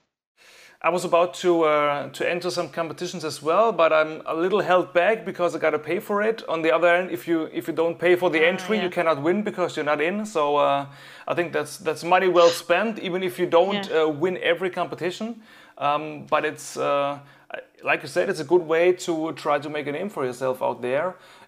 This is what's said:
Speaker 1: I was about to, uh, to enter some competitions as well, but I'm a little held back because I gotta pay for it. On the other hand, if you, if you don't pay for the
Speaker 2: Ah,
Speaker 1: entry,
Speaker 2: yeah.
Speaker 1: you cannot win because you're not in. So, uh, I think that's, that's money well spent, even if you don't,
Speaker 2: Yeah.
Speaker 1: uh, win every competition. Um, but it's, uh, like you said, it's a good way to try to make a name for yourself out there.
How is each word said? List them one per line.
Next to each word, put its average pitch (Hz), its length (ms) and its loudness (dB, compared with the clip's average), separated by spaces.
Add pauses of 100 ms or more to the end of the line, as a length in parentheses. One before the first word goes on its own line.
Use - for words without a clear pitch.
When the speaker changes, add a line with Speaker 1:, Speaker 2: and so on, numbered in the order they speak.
(800)
Speaker 1:
I 160 100 -2
was 175 140 0
about 175 320 2
to, 170 280 2
uh, 147 460 2
to - 200 -4
enter 175 220 -4
some 170 180 -4
competitions 165 560 -8
as 147 160 -8
well, 185 300 4
but 165 200 4
I'm 156 360 2
a 151 80 -2
little 180 260 0
held 170 320 2
back 180 320 2
because 175 300 -2
I - 20 -4
gotta 151 220 2
pay 156 200 -4
for 208 220 -2
it. 220 260 -2
On 160 140 -2
the 160 100 4
other 165 160 4
hand, 175 220 2
if 170 180 -8
you, 165 240 0
if 165 160 -8
you 165 60 -4
don't 165 240 0
pay 175 180 4
for 180 140 2
the 156 160 4
Speaker 2:
Ah, 170 40 6
Speaker 1:
entry, 190 280 -2
Speaker 2:
yeah. 208 60 -2
Speaker 1:
you 180 80 -2
cannot 160 320 0
win 185 180 2
because 180 340 -4
you're 156 80 -2
not 147 180 0
in. 196 220 -2
So, 147 340 0
uh, 139 280 2 (420)
I - 60 -2
think 165 180 -2
that's, 151 260 -6
that's 156 260 -6
money 185 240 4
well 170 220 8
spent, 185 500 0
even 185 240 -4
if 180 160 -4
you 175 80 0
don't, 190 420 2
Speaker 2:
Yeah. 156 140 2
Speaker 1:
uh, 156 40 2
win 160 300 -2
every 175 320 0
competition. 180 720 -6 (380)
Um, 147 480 -2
but 151 180 0
it's, 139 320 -8
uh, 143 400 -2 (640)
like 147 200 -2
you 156 40 -12
said, 180 220 -2
it's 160 100 -4
a 156 40 -4
good 170 180 4
way 165 320 2
to 160 400 -4
try 147 240 0
to 147 120 -8
make 147 180 -6
a 147 40 -4
name 175 180 -6
for 151 160 -4
yourself 127 360 -4
out 123 220 -2
there. 151 320 -2 (320)